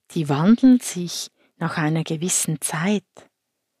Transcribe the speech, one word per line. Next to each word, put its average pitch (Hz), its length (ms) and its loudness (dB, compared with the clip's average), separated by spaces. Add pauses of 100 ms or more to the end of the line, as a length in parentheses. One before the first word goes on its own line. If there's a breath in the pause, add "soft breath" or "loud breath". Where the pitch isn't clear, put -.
(120)
die 160 160 -2
wandeln 220 540 4
sich - 480 -8 (260)
nach 165 220 -4
einer 160 260 0
gewissen 160 560 -4
Zeit 180 460 -2 (760)